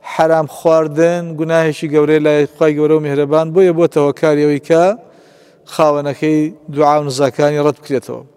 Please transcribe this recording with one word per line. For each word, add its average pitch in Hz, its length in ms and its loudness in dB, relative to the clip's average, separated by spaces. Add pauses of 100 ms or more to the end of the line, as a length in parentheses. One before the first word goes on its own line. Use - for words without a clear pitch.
(140)
حەرام 160 320 0 (100)
خواردن 160 680 0 (160)
گوناهێکی 160 560 -2
گەورەی 151 320 2
لای 147 280 2
خوای 156 240 0
گەورە 151 180 2
و 156 80 2
میهرەبان، 147 500 0
بۆیە 185 240 4
بۆتەوە 151 420 0
کاریەوەی 147 480 0
کە 165 140 4 (920)
خاوەنەکەی 147 640 0 (360)
دوعا 147 260 2
و 147 40 -6
نزاکانی 147 640 -2
ڕەت 147 140 0
بکرێتەوە. 123 420 -6 (140)